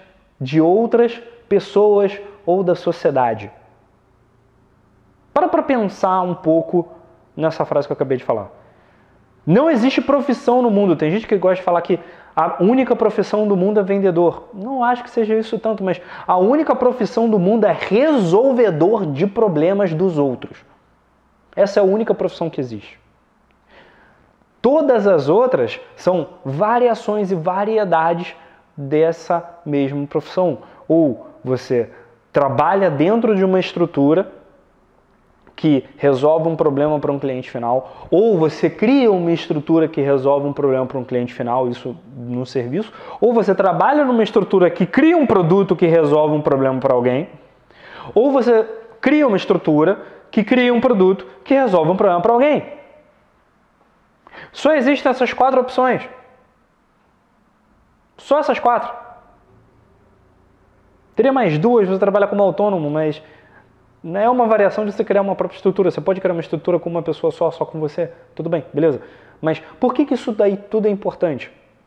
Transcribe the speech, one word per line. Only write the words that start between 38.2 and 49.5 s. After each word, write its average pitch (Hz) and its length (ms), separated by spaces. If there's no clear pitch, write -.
você 160 320
cria 233 440
uma 170 200
estrutura 160 560
que 151 140
resolve 139 460
um 143 60
problema 131 340
para 135 100
um 127 60
cliente 123 320
final, 123 340
isso 120 260
no 123 300
serviço, 135 440
ou 233 120
você 202 220
trabalha 190 500
numa 240 200
estrutura 185 480
que 180 160
cria 320 280
um 294 120
produto 190 480
que 175 100
resolve 151 480
um 147 80
problema 135 380
para 131 160
alguém, 123 340
ou 262 160
você 226 360
cria 294 280
uma 196 100
estrutura 165 600